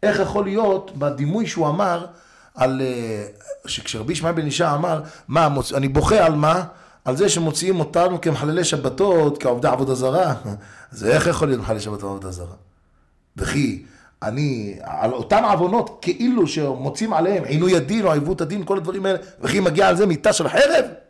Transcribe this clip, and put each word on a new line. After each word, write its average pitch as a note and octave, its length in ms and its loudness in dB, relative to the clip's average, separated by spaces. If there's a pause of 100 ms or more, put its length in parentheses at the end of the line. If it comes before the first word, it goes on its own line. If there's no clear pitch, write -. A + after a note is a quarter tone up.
איך G3+ 160 2
יכול G3+ 240 0
להיות, G3 540 0
בדימוי D3 500 0
שהוא D#3+ 200 0
אמר, F3 380 0 (500)
על, C3 260 2
אה, A#2 440 -4 (400)
שכשרבי - 480 -6
ישמעאל D#3 200 -2
בן D#3 140 -2
ישע D3+ 260 0
אמר, D#3 280 -2 (260)
"מה, D#3+ 200 4
מוצ-, C3+ 300 -2
אני C#3 100 0
בוכה D3+ 380 4
על D#3+ 100 4
מה? D#3+ 280 2 (420)
על C3 120 -2
זה G3 120 4
שמוציאים E3+ 500 0
אותנו F3 420 0
כמחללי D#3 420 0
שבתות, D3+ 800 2
כעובדי B2 240 0
עבודה C3 280 0
זרה." C3+ 380 2 (320)
<laughs> - 260 -20
זה A2 200 0
איך D3+ 160 4
יכול D#3 200 0
להיות B2+ 140 2
מחלל G#2+ 180 -2
שבת G#2 240 -8
ועבודה G2 280 -8
זרה? F2 240 -12 (840)
וכי C#3 460 -2 (380)
אני, A2 600 -4
על D#2+ 320 -2
אותם G3 300 2
עוונות G3+ 580 0
כאילו A3+ 460 0
שמוצאים C#3+ 680 -4
עליהם, F3 300 0
עינוי E3+ 320 2
הדין F#3+ 300 0
או F3 60 4
עיוות D3+ 300 0
הדין, F3 240 -6
כל G3 120 0
הדברים F#3+ 280 -6
האלה, F#3+ 120 0 (240)
וכי D#3 180 -2
מגיע F#3 280 4
על F3+ 80 4
זה G3 100 4
מיתה F#3+ 280 2
של D3+ 160 0
חרב? C#4+ 360 4 (240)